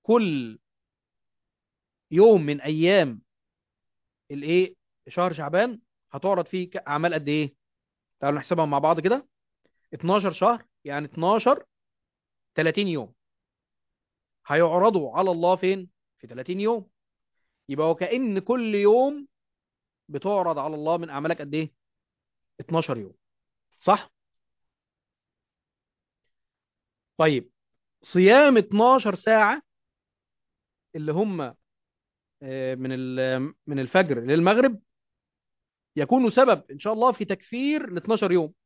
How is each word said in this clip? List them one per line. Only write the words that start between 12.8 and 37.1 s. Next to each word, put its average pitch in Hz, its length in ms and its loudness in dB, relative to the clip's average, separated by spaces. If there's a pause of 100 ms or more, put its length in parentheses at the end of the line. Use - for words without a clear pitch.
يوم 143 260 -8 (1300)
هيعرضوا 165 680 0
على 190 140 0
الله 175 240 0
فين؟ 185 340 -4 (300)
في - 80 -20
تلاتين 131 320 -10
يوم. 214 300 -4 (800)
يبقى 151 220 -2
وكأن 196 480 -4
كل 226 360 -2
يوم 254 520 2 (800)
بتعرض 170 500 -4
على 151 160 -6
الله 156 220 -2
من 170 120 -12
أعمالك 151 320 -6
قد 143 120 -12
إيه؟ 156 200 -6 (840)
اتناشر 156 380 -4
يوم. 95 160 -14 (680)
صح؟ - 300 0 (3000)
طيب، 151 320 2 (540)
صيام 240 540 6
اتناشر 220 580 2
ساعة 220 460 2 (1300)
اللي 151 160 -6
هم، 185 300 -4 (1040)
آه، 131 320 -6
من 131 160 -8
ال-، 131 640 -4 (140)
من 143 120 -6
الفجر 139 400 0
للمغرب 190 600 2 (1120)
يكونوا 226 340 2
سبب 240 420 2
إن 143 80 -16
شاء 214 140 -6
الله 233 180 2